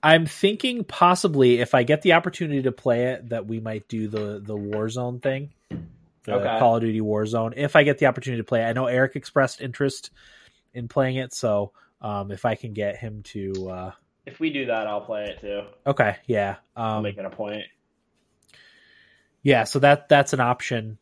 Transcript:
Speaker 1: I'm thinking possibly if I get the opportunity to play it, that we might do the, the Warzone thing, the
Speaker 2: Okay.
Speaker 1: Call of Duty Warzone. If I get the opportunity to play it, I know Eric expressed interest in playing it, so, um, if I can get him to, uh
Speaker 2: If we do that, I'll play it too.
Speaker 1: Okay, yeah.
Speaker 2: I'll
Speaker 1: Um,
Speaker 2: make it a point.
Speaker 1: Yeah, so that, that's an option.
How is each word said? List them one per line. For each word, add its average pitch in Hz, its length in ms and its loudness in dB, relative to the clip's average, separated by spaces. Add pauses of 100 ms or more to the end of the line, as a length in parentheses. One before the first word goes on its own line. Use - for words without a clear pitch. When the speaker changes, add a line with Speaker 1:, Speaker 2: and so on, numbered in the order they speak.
Speaker 1:
I'm 165 220 6
thinking 220 580 -2
possibly 151 760 4
if 123 140 0
I 127 100 6
get 151 180 2
the 175 120 6
opportunity 156 500 0
to 127 100 0
play 120 400 0
it, 120 160 -12
that 113 180 -6
we 113 140 -6
might 110 260 -10
do 110 220 -6
the, 104 340 -6
the 104 120 -8
Warzone 110 680 -6
thing, 139 300 -4 (720)
the 104 80 -4
Speaker 2:
Okay. 113 260 0
Speaker 1:
Call 117 160 6
of 113 60 0
Duty 110 180 -2
Warzone. 110 560 -2
If 143 220 2
I 151 60 8
get 143 160 2
the 143 80 4
opportunity 127 340 -2
to 107 40 -6
play 113 180 0
it, - 20 0
I 117 80 -2
know 127 140 -2
Eric 127 280 0
expressed - 460 0
interest 135 500 -6 (640)
in 123 160 -10
playing 131 260 0
it, 127 180 -6
so, 104 380 -2 (300)
um, 101 300 -8
if 95 120 -12
I 113 120 0
can 110 180 -14
get 101 240 -6
him 107 260 -14
to, 95 460 -8
uh 92 220 -10 (340)
Speaker 2:
If - 160 -12
we 160 80 -2
do 139 160 -6
that, 110 220 -2
I'll 104 180 -6
play 107 240 -6
it - 100 -14
too. 101 220 -8 (260)
Speaker 1:
Okay, 117 300 0 (100)
yeah. 101 300 -2 (180)
Speaker 2:
I'll 113 220 -6
Speaker 1:
Um, 107 60 -6
Speaker 2:
make 101 140 -8
it 98 60 -12
a 95 60 -8
point. 104 340 -10 (1800)
Speaker 1:
Yeah, 131 220 4
so 135 160 -2
that, 143 300 6
that's 143 240 6
an 131 80 -2
option. 117 600 -2